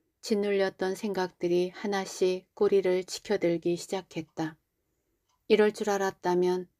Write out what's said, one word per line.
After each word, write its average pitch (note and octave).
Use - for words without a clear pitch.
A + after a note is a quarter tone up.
짓눌렸던 G3
생각들이 F3+
하나씩 F#3+
꼬리를 F#3+
치켜들기 F3
시작했다. E3
이럴 G#3+
줄 G#3+
알았다면 F3+